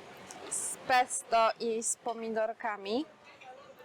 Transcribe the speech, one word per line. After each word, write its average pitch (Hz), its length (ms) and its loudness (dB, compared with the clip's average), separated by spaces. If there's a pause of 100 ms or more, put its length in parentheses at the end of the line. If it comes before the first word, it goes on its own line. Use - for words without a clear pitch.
(500)
z - 280 -4
pesto 247 720 4 (100)
i 226 240 0
z - 140 0
pomidorkami. 220 1080 -2 (800)